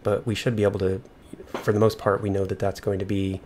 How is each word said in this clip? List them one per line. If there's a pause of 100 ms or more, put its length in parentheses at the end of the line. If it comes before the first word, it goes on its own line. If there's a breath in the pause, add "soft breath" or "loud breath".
but
we
should
be
able
to, (460)
for
the
most
part,
we
know
that
that's
going
to
be